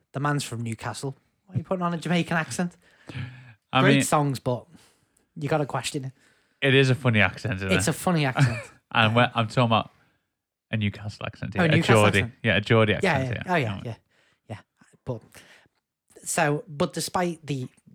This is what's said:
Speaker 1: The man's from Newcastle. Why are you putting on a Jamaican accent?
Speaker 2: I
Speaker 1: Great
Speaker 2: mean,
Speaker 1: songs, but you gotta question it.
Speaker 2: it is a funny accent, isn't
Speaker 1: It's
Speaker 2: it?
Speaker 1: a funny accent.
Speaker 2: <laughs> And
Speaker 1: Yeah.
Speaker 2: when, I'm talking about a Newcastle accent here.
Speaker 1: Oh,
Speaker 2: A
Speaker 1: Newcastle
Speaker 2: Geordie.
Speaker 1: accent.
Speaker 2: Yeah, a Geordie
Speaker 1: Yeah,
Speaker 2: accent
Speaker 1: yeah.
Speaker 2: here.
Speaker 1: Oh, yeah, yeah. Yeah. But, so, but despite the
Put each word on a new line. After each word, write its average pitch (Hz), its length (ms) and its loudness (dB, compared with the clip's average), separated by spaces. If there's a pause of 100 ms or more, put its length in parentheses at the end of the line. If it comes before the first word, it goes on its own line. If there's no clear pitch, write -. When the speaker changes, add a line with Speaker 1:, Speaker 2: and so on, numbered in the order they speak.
(120)
Speaker 1:
The 139 80 -8
man's 147 240 -2
from 117 180 -8
Newcastle. 117 520 -8 (320)
Why - 100 -6
are - 20 0
you 170 60 -6
putting 185 180 -4
on 175 100 -2
a 170 60 -4
Jamaican 170 400 -2
accent? 175 360 -4 (960)
Speaker 2:
I 131 120 2
Speaker 1:
Great 139 140 6
Speaker 2:
mean, 135 60 2
Speaker 1:
songs, 143 360 0
but 123 260 -4 (720)
you 147 100 -8
gotta 147 180 0
question 131 400 -6
it. 135 60 -10 (500)
Speaker 2:
it 139 120 4
is 135 140 6
a 127 60 6
funny 117 260 2
accent, 92 360 0
isn't 95 160 -4
Speaker 1:
It's 92 140 2
Speaker 2:
it? - 40 2
Speaker 1:
a - 20 0
funny 165 320 0
accent. 127 400 0
Speaker 2:
<laughs> - 60 -20 (220)
And 110 180 2
Speaker 1:
Yeah. 117 60 2
Speaker 2:
when, 120 180 4
I'm 117 140 -2
talking 127 160 0
about 113 260 0 (800)
a 113 60 -4
Newcastle 104 500 -6
accent - 280 -10
here. - 80 0
Speaker 1:
Oh, - 40 2
Speaker 2:
A - 20 2
Speaker 1:
Newcastle 156 340 4
Speaker 2:
Geordie. 101 180 4
Speaker 1:
accent. - 120 -2 (100)
Speaker 2:
Yeah, 104 140 2
a 104 40 2
Geordie 110 320 4 (100)
Speaker 1:
Yeah, 185 100 2
Speaker 2:
accent 135 160 0
Speaker 1:
yeah. - 140 -6
Speaker 2:
here. 185 100 -4
Speaker 1:
Oh, 180 40 2
yeah, 110 280 -2
yeah. 113 100 -10 (540)
Yeah. - 80 -12 (480)
But, 117 160 -8 (1040)
so, 147 440 0
but 160 240 -2
despite 175 540 -4
the 135 220 -6 (260)